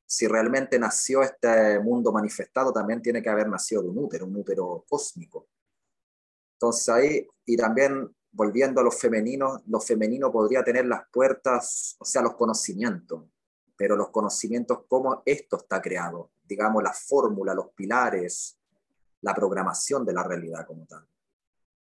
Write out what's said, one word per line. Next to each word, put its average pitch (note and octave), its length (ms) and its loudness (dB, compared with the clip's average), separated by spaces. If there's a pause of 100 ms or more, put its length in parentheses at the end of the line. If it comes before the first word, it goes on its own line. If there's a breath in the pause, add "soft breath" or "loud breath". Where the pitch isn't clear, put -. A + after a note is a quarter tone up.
si - 220 0
realmente A#2+ 500 2
nació A#2+ 440 2
este A2 580 4
mundo A#2 320 2
manifestado, G#2+ 640 -2
también A2 280 -2
tiene A#2 200 0
que A2+ 80 -2
haber G#2+ 180 2
nacido G2+ 340 -2
de F2+ 60 -2
un F#2 120 -6
útero, F#2 260 -6
un F#2+ 100 -8
útero F#2+ 540 -4
cósmico. - 580 -8 (1080)
Entonces A#2 340 0
ahí, C#3 380 4 (180)
y A#2 100 2
también C3 580 0 (180)
volviendo B2 500 2
a - 20 4
los A#2+ 160 2
femeninos, B2+ 680 0
lo A2 120 0
femenino A#2 500 0
podría A#2 320 2
tener B2 260 2
las A#2 220 -2
puertas, C3 880 0
o - 40 -18
sea, - 180 0
los A#2 140 0
conocimientos, G2+ 880 -4 (520)
pero G2+ 200 2
los G2+ 140 0
conocimientos, A#2 760 -2
cómo C3 380 0
esto C#3 320 0
está F#2+ 240 -6
creado, F2 500 -8 (120)
digamos, G#2+ 400 0
la F2+ 100 -2
fórmula, G#2 600 0
los F#2+ 220 -4
pilares, G2+ 800 -2 (640)
la G2 120 0
programación G2 720 -2
de F#2+ 80 -2
la F2 100 -2
realidad E2+ 420 -8
como D#2+ 200 -18
tal. D#2 200 -20 (760)